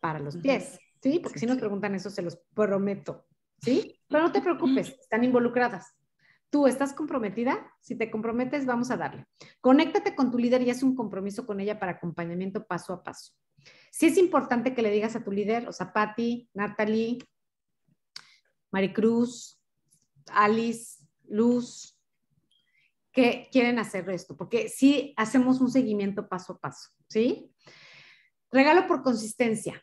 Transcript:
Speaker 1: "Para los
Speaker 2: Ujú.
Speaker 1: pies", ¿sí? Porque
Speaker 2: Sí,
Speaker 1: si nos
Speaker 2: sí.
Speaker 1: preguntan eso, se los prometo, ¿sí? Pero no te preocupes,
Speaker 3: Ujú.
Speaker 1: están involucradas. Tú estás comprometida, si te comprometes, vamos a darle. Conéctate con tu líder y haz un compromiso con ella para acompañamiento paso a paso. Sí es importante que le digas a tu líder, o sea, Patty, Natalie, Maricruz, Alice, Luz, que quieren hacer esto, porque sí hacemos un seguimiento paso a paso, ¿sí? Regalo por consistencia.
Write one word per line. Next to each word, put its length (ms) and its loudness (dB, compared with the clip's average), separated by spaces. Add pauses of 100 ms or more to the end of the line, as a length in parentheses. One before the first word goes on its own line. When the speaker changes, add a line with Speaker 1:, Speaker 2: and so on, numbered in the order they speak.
Speaker 1:
"Para 160 -4
los 160 -8
Speaker 2:
Ujú. 80 -10
Speaker 1:
pies", 380 0 (240)
¿sí? 160 2
Porque 180 -10
Speaker 2:
Sí, 40 -6
Speaker 1:
si 40 -2
nos 100 2
Speaker 2:
sí. 40 -4
Speaker 1:
preguntan 340 -4
eso, 160 -6
se 140 -8
los 140 -8 (180)
prometo, 720 -2 (340)
¿sí? 460 0
Pero 160 2
no 80 2
te 100 2
preocupes, 480 0
Speaker 3:
Ujú. 120 -20
Speaker 1:
están 220 0
involucradas. 720 0 (540)
Tú 180 4
estás 260 0
comprometida, 880 -4
si 160 -10
te 120 -2
comprometes, 560 -4
vamos 240 -2
a 80 -2
darle. 280 -8 (340)
Conéctate 560 4
con 160 0
tu 60 -2
líder 240 2
y 80 2
haz 140 -4
un 120 2
compromiso 500 -8
con 140 -6
ella 200 -4
para 140 -4
acompañamiento 720 -8
paso 280 -6
a 100 -12
paso. 300 -16 (580)
Sí 140 0
es 120 6
importante 560 2
que 80 -2
le 100 2
digas 240 -2
a 80 -6
tu 80 -8
líder, 360 -2
o 60 -12
sea, 180 -8
Patty, 640 -2
Natalie, 640 -2 (1500)
Maricruz, 880 0 (720)
Alice, 720 0 (240)
Luz, 720 -2 (1120)
que 400 2
quieren 280 4
hacer 300 -6
esto, 280 -8
porque 320 -4
sí 480 4
hacemos 440 2
un 100 2
seguimiento 560 0
paso 260 -10
a 60 -16
paso, 320 -12 (180)
¿sí? 420 0 (1000)
Regalo 360 6
por 140 0
consistencia. 800 -2